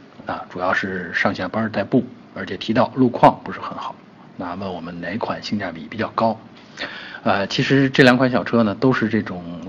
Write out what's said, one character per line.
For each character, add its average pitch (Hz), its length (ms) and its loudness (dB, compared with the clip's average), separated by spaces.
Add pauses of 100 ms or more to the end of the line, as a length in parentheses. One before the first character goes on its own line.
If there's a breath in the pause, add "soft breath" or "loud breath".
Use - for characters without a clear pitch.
(240)
啊， - 240 -8
主 - 120 -12
要 90 120 0
是 92 400 -4
上 101 220 0
下 - 120 -6
班 110 240 -2
代 104 140 -4
步， 123 220 2 (280)
而 92 120 -10
且 98 100 -8
提 - 160 -4
到 107 220 2
路 131 160 4
况 - 340 6
不 92 80 -8
是 - 80 -10
很 - 160 -10
好， - 180 -10 (440)
那 90 160 -6
问 98 180 -6
我 85 80 -6
们 85 180 -10
哪 - 200 -8
款 - 240 -4
性 - 160 -2
价 92 120 -4
比 82 200 -12
比 - 80 -12
较 104 160 -2
高？ 143 260 0 (800 loud breath)
呃， 98 260 2
其 - 140 0
实 135 280 4
这 143 120 6
两 127 140 8
款 127 140 4
小 120 120 2
车 117 200 2
呢， 104 120 2
都 135 160 4
是 120 160 2
这 107 140 2
种， 90 240 -8 (240)